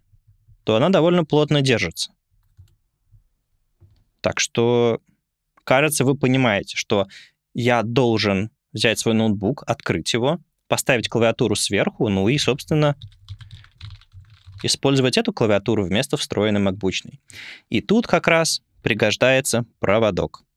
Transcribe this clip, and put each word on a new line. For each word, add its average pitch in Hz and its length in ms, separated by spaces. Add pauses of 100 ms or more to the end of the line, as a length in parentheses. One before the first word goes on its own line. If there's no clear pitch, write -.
(640)
то 110 140
она 139 100
довольно 175 380
плотно 147 360
держится. 110 520 (2000)
Так - 180
что, 120 600 (640)
кажется, 135 400
вы 143 100
понимаете, 127 600
что 98 320 (440)
я 120 300
должен 107 680 (220)
взять 110 280
свой 113 140
ноутбук, 110 540
открыть - 460
его, 131 260 (300)
поставить 117 400
клавиатуру 113 460
сверху, - 520
ну 98 220
и, 143 80
собственно, 147 580 (1700)
использовать 135 540
эту 226 160
клавиатуру 104 500
вместо 98 320
встроенной 104 460
макбучной. 98 580 (480)
И 107 140
тут 226 260
как 170 220
раз 165 320 (220)
пригождается 117 840 (140)
проводок. 98 640 (140)